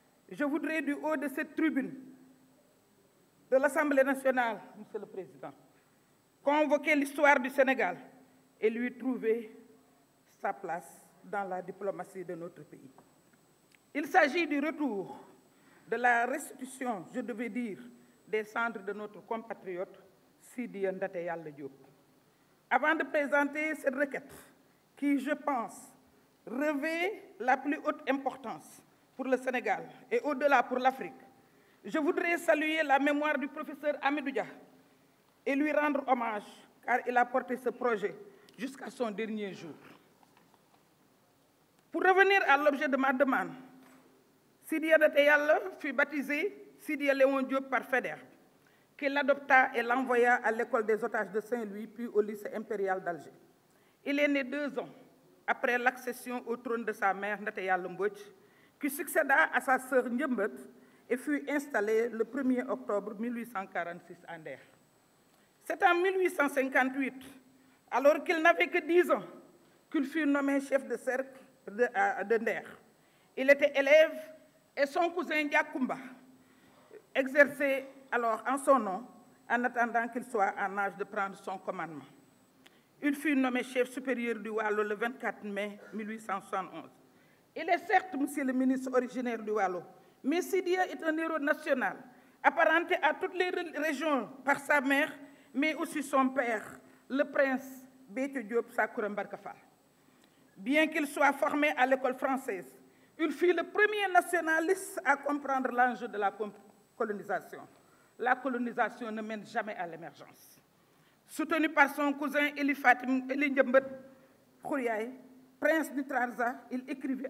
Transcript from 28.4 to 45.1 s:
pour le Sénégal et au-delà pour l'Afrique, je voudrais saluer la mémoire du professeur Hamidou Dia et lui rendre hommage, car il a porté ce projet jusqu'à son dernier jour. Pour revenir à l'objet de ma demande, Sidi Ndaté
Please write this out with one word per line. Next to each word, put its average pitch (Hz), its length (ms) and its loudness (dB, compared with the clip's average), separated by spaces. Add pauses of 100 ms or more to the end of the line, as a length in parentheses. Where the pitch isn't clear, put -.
pour 262 100 -8
le 262 120 0
Sénégal 220 460 -2 (260)
et 233 120 0
au-delà 277 420 2
pour 254 160 -4
l'Afrique, 254 340 0 (720)
je 208 160 -4
voudrais 339 380 0
saluer 311 460 2
la 277 140 4
mémoire 294 400 2
du 277 100 -4
professeur 294 540 -4
Hamidou 277 300 -2
Dia 190 140 -2 (1000)
et 269 100 2
lui 302 160 2
rendre 294 360 0
hommage, 233 360 0 (420)
car 240 220 2
il 247 100 2
a 240 80 6
porté 247 320 -2
ce 247 120 -4
projet 202 460 -2 (420)
jusqu'à 254 320 -10
son 226 220 -4
dernier 208 420 -6
jour. 156 220 -12 (2250)
Pour 339 120 -2
revenir 381 440 8
à 277 100 8
l'objet 294 300 2
de 269 80 0
ma 269 160 2
demande, 254 400 2 (1120)
Sidi 320 320 -4
Ndaté 302 300 6